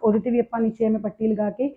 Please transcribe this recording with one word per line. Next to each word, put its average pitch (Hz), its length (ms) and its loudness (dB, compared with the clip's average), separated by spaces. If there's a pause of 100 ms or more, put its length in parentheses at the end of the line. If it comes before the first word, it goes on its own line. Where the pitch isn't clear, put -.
ਉਹਦੇ 220 180 4
ਤੇ 240 120 -2
ਵੀ 240 80 2
ਆਪਾਂ 233 200 -4
ਨੀਚੇ 226 260 0
ਐਵੇਂ 220 140 2
ਪੱਟੀ 214 280 -4
ਲਗਾ 208 220 0
ਕੇ 247 280 -2